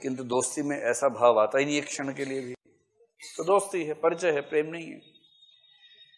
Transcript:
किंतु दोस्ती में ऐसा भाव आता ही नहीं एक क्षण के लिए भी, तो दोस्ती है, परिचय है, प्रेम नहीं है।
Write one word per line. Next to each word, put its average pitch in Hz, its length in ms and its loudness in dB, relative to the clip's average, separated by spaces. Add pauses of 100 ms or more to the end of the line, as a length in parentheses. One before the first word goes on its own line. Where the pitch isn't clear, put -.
किंतु 131 220 -6
दोस्ती 123 380 0
में 143 180 -4
ऐसा 120 280 2
भाव 117 320 6
आता 107 180 4
ही 139 60 4
नहीं 147 140 0
एक 143 60 -2
क्षण 139 300 -6
के 139 100 -6
लिए 135 160 -6
भी, 123 140 -10 (840)
तो 160 80 -6
दोस्ती 190 400 2
है, 151 100 -4
परिचय 170 360 0
है, 143 100 2
प्रेम 151 260 0
नहीं 165 200 -10
है। 156 140 -16 (1160)